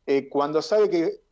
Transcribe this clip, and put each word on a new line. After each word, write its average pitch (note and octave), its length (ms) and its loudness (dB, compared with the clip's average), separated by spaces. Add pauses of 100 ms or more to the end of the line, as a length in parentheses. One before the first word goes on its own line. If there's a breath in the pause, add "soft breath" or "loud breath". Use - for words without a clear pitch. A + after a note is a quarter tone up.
Eh, C#3 240 -2
cuando D3 320 -2
sabe G#3 280 2
que E3 300 -2 (120)